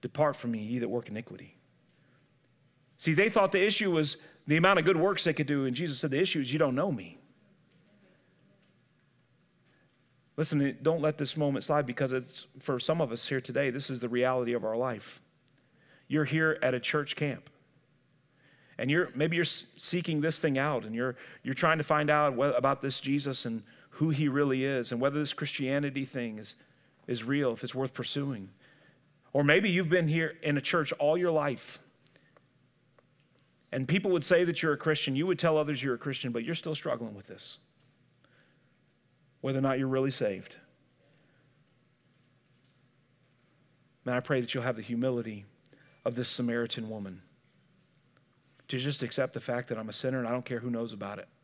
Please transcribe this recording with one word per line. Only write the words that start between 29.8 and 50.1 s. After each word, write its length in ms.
been 200
here 340
in 160
a 40
church 320
all 220
your 140
life, 480
and 160
people 220
would 140
say 220
that 180
you're 100
a 40
Christian. 380
You 120
would 100
tell 220
others 240
you're 100
a 60
Christian, 320
but 120
you're 120
still 180
struggling 400
with 140
this, 320
whether 180
or 20
not 160
you're 100
really 220
saved. 480
Man, 100
I 60
pray 200
that 140
you'll 80
have 120
the 60
humility 640
of 120
this 140
Samaritan 600
woman 320
to 100
just 240
accept 300
the 60
fact 300
that 80
I'm 120
a 40
sinner 240